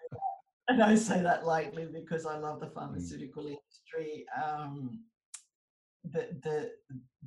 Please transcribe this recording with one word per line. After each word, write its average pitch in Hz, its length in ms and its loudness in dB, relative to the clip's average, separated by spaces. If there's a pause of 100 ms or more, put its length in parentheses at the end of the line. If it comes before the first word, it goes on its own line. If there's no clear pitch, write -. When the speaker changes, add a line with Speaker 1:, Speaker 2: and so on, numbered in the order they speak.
(120)
Speaker 1:
that, - 600 -2
and 226 100 8
I 220 100 10
say 185 300 6
that 170 200 4
lightly 165 480 0
because 160 360 -4
I 151 100 -4
love 151 220 -6
the 156 80 -6
Speaker 2:
Mm. - 80 -16
Speaker 1:
pharmaceutical 147 720 -8
industry. 151 800 -8 (120)
Um, 143 640 -6 (1040)
the, 160 400 -4
the, 151 280 -2 (540)